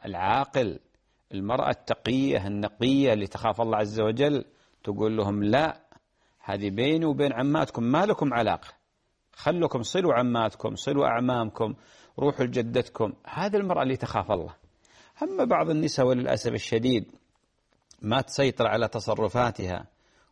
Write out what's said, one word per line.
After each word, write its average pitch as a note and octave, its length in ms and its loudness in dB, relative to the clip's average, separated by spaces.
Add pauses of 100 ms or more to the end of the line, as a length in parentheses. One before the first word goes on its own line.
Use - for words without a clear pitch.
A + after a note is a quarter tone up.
العاقل، G2+ 720 0 (560)
المرأة G#2 360 0
التقية B2+ 760 0
النقية A#2 680 2
اللي G#2 140 0
تخاف A2 340 -2
الله A2+ 180 0
عز G#2+ 220 -2
وجل، B2 440 2 (400)
تقول G#2+ 320 -2
لهم: G2+ 260 0
"لا، C3 380 2 (600)
هذه G2+ 300 -4
بيني C#3+ 340 0
وبين C#3+ 280 0
عماتكم، C3+ 500 0
ما D3 240 2
لكم C#3+ 280 0
علاقة، G#2 340 0 (640)
خلكم D#3 500 0
صلوا F3 320 2
عماتكم، A#2 600 0
صلوا C#3 320 0
أعمامكم، A#2 680 0 (440)
روحوا C#3 260 0
لجدتكم." A#2+ 680 -2 (140)
هذه G3 300 -2
المرأة F#3 260 0
اللي C3 140 0
تخاف A#2+ 340 -4
الله. E2 240 -2 (680)
أما F#4+ 220 -2
بعض E3 260 2
النساء D3+ 360 0
وللأسف B2+ 460 0
الشديد A2+ 520 0 (1000)
ما A2+ 180 0
تسيطر B2+ 460 0
على A2 220 0
تصرفاتها G#2+ 960 -2 (460)